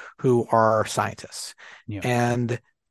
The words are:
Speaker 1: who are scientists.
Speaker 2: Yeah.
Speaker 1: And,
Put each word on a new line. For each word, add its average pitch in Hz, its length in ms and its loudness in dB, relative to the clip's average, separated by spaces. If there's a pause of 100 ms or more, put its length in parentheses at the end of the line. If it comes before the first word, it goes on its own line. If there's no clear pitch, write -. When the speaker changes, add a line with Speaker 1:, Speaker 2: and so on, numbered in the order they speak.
(180)
Speaker 1:
who 120 320 2
are 110 360 4
scientists. - 680 -6 (320)
Speaker 2:
Yeah. 101 180 -8
Speaker 1:
And, 120 540 0 (320)